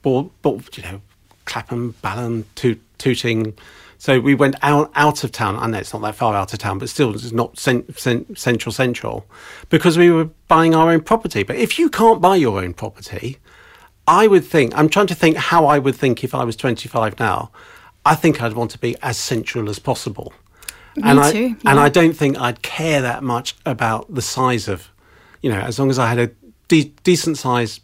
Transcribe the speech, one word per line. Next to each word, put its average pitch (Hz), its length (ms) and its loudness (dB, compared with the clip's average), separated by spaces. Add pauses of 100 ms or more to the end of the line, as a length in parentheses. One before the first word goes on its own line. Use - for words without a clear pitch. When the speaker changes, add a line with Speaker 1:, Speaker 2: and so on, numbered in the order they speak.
Speaker 1:
bought, 139 280 -2 (120)
bought, - 340 -6
you - 80 -16
know, 98 160 -14 (440)
Clapham, 120 580 -8
Balham, 113 420 -6 (120)
Toot-, 113 260 -2 (160)
Tooting. 113 560 -2 (460)
So 131 200 2
we 139 160 2
went 139 260 2
out, 147 320 2
out 147 300 2
of 120 80 -8
town. 101 240 -4
I 113 100 -6
know 110 120 -4
it's - 140 -12
not 104 100 -10
that 104 120 -6
far 110 220 0
out 98 160 -4
of 104 80 -10
town, 95 180 -6
but 123 100 -8
still 127 260 -2
it's 120 180 -12
not 117 260 -4
cen-, 123 260 0 (120)
cen-, 123 400 -4
central, 117 360 -4
central, 123 540 -6 (440)
because 165 280 4
we 175 140 8
were 160 140 2 (200)
buying 165 260 4
our 160 180 4
own 165 100 4
property. 196 420 -2
But - 140 -4
if 240 240 -2
you 330 100 2
can't 226 300 4
buy 190 160 4
your 107 260 2
own 87 120 -8
property, - 640 -12 (680)
I 214 220 6
would 185 160 6
think, 135 340 2
I'm 156 100 4
trying 196 200 2
to 170 80 -4
think 160 200 2
how 160 300 2
I 143 140 4
would 131 160 0
think 127 260 -2
if 131 120 -8
I 127 100 -2
was 117 100 -4
twenty-five 113 640 -4
now. 107 320 -2 (560)
I 156 80 4
think 156 260 2
I'd 117 140 -4
want 117 160 -4
to - 80 -18
be 120 240 -4
as 127 160 -6
central 113 500 -6
as 101 120 -8
possible. - 520 -6 (640)
Speaker 2:
Me 294 80 -6
Speaker 1:
And 220 160 6
I, 147 120 4
Speaker 2:
too, 208 140 -2
Speaker 1:
and 233 180 -6
Speaker 2:
yeah. 143 180 4
Speaker 1:
I 147 60 6
don't 165 280 4
think 139 240 -2
I'd 120 220 -4
care 156 400 -2
that 120 220 -4
much 123 320 -6 (100)
about 113 480 -4
the 127 80 -4
size 123 460 -2
of, 92 200 -8 (540)
you 139 80 -2
know, 110 100 -2
as 117 180 -8
long 135 120 2
as 127 80 0
I 117 100 0
had 117 120 0
a 117 100 0 (380)
de-, 151 340 2
decent 165 340 0
sized 120 480 -4